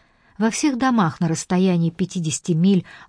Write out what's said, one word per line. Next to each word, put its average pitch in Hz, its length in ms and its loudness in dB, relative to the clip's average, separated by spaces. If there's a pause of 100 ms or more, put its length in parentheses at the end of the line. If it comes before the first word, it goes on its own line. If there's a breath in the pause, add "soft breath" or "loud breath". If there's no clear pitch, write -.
(380 soft breath)
во 220 120 0
всех 262 280 -2
домах 226 420 0
на 170 80 0
расстоянии 175 600 0
пятидесяти 170 640 -4
миль 180 320 2 (240 loud breath)